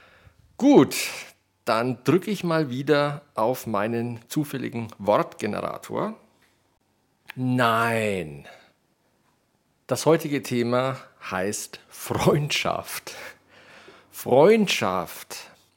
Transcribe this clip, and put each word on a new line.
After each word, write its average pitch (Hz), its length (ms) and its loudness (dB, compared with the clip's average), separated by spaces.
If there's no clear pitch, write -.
Gut, 233 380 8
dann 117 400 -2
drück 180 240 2
ich 202 160 -6
mal 160 260 0
wieder 143 520 0
auf 120 320 -2
meinen 113 640 -4
zufälligen 120 600 -6
Wortgenerator. 110 1160 -2
Nein, 113 1120 0
das - 180 -2
heutige 151 380 2
Thema 123 560 -2
heißt 98 580 -6
Freundschaft. - 1300 -2
Freundschaft. 123 1400 2